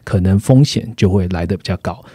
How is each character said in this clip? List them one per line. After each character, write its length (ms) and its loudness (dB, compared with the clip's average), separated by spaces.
可 160 -2
能 200 2
风 240 4
险 320 -2
就 140 2
会 200 0
来 140 -4
得 140 -4
比 60 -12
较 140 -4
高。 220 -8